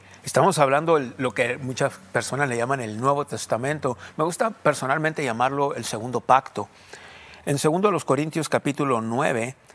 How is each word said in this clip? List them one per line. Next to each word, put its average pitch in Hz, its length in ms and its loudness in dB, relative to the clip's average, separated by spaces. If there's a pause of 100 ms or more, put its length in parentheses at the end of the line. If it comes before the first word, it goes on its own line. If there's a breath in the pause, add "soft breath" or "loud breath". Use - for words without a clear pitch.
(240 loud breath)
Estamos 156 360 4
hablando 151 380 4
de 127 200 -2
lo 127 160 -2
que 123 240 0
muchas 131 360 -2 (200)
personas 127 340 0
le 120 80 -2
llaman 123 240 0
el 110 220 -6
Nuevo 143 240 0
Testamento. 127 720 -4 (180 loud breath)
Me 156 80 0
gusta 175 260 0
personalmente 151 760 0
llamarlo 135 500 0
el 117 80 -8
Segundo 117 380 -4
Pacto. - 480 2 (760 loud breath)
En 147 120 0
segundo 175 320 2
a - 20 0
los 170 140 -2
Corintios 151 420 0
capítulo 135 540 0
nueve, 120 560 -2 (180 loud breath)